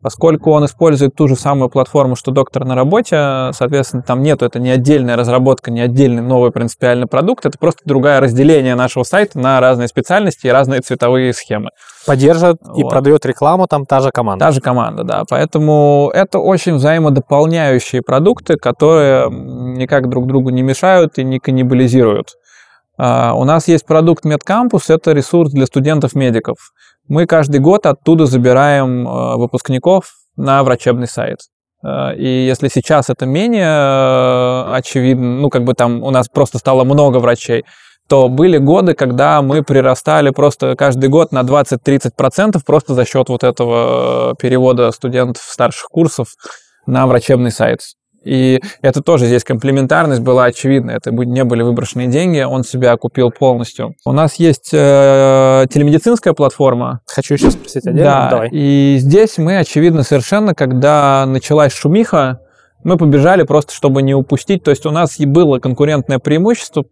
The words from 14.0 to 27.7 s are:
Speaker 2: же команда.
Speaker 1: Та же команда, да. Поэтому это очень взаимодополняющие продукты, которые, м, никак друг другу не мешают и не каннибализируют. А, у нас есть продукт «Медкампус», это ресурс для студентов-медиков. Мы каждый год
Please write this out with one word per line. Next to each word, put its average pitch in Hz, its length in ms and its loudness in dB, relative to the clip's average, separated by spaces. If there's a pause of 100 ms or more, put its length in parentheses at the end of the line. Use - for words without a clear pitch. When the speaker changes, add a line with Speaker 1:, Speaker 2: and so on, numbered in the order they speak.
Speaker 2:
же 135 80 0
команда. 107 360 -4
Speaker 1:
Та 160 60 4
же 135 80 0
команда, 113 440 -4
да. 101 260 -6
Поэтому 147 800 0
это 196 280 -2
очень 185 380 0
взаимодополняющие 147 1200 0
продукты, 165 560 0
которые, 139 680 2
м, 127 480 -10
никак 127 340 -2
друг 127 160 -2
другу 131 240 0
не 127 140 -2
мешают 165 560 0
и 131 40 -4
не 131 140 -4
каннибализируют. 127 920 0 (640)
А, 120 380 0
у 127 100 -2
нас 156 240 0
есть 165 200 2
продукт 160 360 2
«Медкампус», 185 680 -2
это 160 220 2
ресурс 147 380 0
для 135 140 0
студентов-медиков. 135 920 -2 (500)
Мы 165 180 0
каждый 143 340 2
год 175 280 2